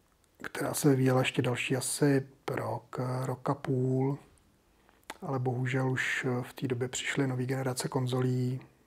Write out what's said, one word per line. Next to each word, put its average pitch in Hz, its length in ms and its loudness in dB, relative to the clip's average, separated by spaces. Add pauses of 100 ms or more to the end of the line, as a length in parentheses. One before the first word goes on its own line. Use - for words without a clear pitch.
(420)
která 147 320 -4
se - 140 4
vyvíjela 131 320 6
ještě 131 220 2
další 127 340 0
asi 135 500 2 (240)
rok, - 460 -6 (280)
rok 131 260 -2
a 139 40 0
půl, 131 640 0 (1040)
ale 139 160 -4
bohužel 127 520 0
už - 360 -2 (160)
v - 100 -12
té - 160 -4
době 123 200 -2
přišly - 380 -2
nový 127 200 0
generace 131 420 -2
konzolí. 127 720 0 (260)